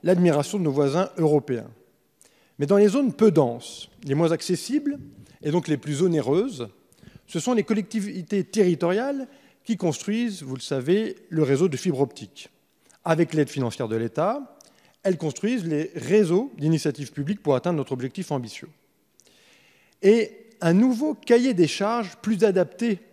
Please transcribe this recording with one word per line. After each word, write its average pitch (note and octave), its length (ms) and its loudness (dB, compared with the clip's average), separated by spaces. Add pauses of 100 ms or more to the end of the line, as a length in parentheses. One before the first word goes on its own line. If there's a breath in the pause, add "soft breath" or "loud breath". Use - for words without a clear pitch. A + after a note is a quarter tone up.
l'admiration F3 560 2
de F#3 60 -2
nos D3+ 80 2
voisins C#3+ 460 0
européens. C#3+ 520 0 (880 soft breath)
Mais C#3+ 80 -2
dans G3 120 4
les G#3 100 8
zones A#3+ 260 2
peu A3 160 6
denses, B2+ 600 0 (140)
les C3+ 100 -2
moins E3 160 2
accessibles C#4 680 -2 (460 loud breath)
et D3+ 80 -2
donc F3 160 0
les D3+ 100 0
plus C#3+ 240 -4
onéreuses, D#3+ 680 0 (600 soft breath)
ce E3+ 120 -6
sont B3 140 -2
les A3 80 2
collectivités G3+ 800 -4
territoriales G#3+ 840 0 (360 soft breath)
qui A3 140 -2
construisent, G3+ 640 -4
vous C3 140 -10
le B2 60 -12
savez, E3 540 -2 (140)
le D#3 140 0
réseau C#3 240 2
de C3+ 100 -2
fibre C#3 240 -2
optique. - 480 -6 (560 soft breath)
Avec E3 300 2
l'aide D3 160 0
financière B2 360 -4
de A2 100 -4
l'État, F#3 600 -4 (460 soft breath)
elles F3+ 160 0
construisent G3 460 -4
les D#3 300 -4
réseaux F#3+ 640 2
d'initiatives D3 540 -2
publiques D3+ 320 -6
pour D3 100 2
atteindre D#3+ 240 0
notre C3+ 140 -6
objectif C3 400 -8
ambitieux. B2 380 -8 (1300 soft breath)
Et G#3+ 460 2 (120)
un E3+ 140 2
nouveau B3+ 400 2
cahier A#3+ 400 2
des F3 140 4
charges G#3 560 -4
plus G#3+ 200 0
adapté G3 560 0 (140)